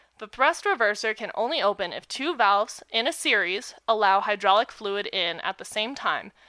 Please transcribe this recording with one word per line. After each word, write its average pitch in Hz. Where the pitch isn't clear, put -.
The 214
thrust 277
reverser 220
can 208
only 269
open 190
if -
two 302
valves 208
in 226
a 320
series 208
allow 208
hydraulic 208
fluid 202
in 170
at -
the -
same 220
time, 170